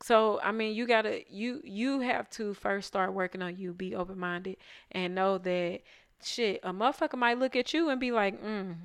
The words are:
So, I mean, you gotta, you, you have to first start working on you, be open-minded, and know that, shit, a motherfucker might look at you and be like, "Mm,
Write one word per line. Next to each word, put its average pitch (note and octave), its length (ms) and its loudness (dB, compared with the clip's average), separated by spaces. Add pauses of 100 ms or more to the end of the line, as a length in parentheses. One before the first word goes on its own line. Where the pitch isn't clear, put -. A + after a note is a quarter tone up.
So, A3 400 4
I G3+ 80 2
mean, A3 240 -2
you A#3 140 -2
gotta, A3 340 2 (100)
you, A#3 300 -6
you B3+ 380 -2
have B3 300 0
to G#3 240 -4
first G3 340 -2
start F#3+ 240 0
working F#3 300 -4
on F3+ 160 -6
you, F3+ 160 -6
be F#3 200 -6
open-minded, F#3 600 -4 (340)
and F#3 240 -4
know F#3+ 240 4
that, F3+ 440 0 (400)
shit, A3 420 0
a F#3 80 -2
motherfucker B3+ 440 2
might A#3+ 220 4
look C4 160 2
at B3+ 200 2
you D#4+ 160 4
and B3+ 100 0
be B3 100 0
like, G#3 320 2
"Mm, G3 420 -4